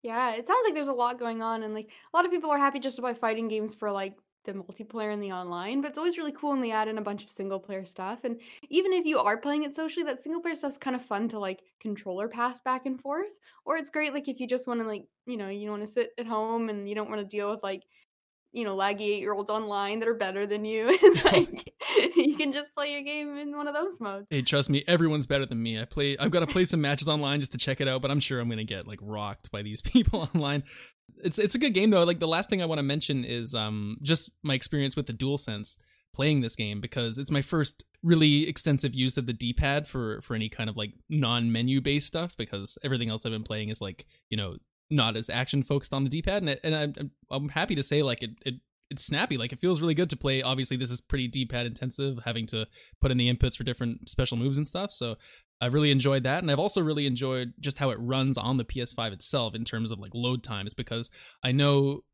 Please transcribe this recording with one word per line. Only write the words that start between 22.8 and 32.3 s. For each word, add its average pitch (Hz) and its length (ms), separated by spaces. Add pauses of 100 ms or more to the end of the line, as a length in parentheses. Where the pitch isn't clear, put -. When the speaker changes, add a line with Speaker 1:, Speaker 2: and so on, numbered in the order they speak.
Speaker 1:
your 285 100
game 294 340
in 294 200
one 294 100
of 285 80
those 349 260
modes. 202 300
Speaker 2:
Hey, 135 120
trust 143 280
me, 143 160
everyone's 156 400
better 139 180
than 120 160
me. 113 200
I 117 60
play, 143 320
I've 143 120
gotta 165 160
play 185 200
some 165 140
matches 143 280
online 147 320
just 135 120
to 131 60
check 135 220
it 135 80
out, 131 120
but 135 120
I'm 143 80
sure 131 180
I'm 117 100
gonna 110 140
get, 104 240
like, 104 160
rocked 104 480
by 104 120
these 104 200
<laughs> - 0
people 208 500
online. 143 300 (560)
It's, 175 200
it's 208 160
a 247 40
good 262 140
game, 202 180
though. 180 140
Like, 175 140
the 165 100
last 170 220